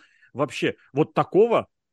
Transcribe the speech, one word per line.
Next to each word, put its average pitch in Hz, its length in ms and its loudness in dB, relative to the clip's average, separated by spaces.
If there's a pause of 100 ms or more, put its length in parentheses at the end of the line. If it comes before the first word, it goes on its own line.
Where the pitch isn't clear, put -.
(320)
вообще 139 440 -4 (180)
вот 151 200 -2
такого 170 540 0 (260)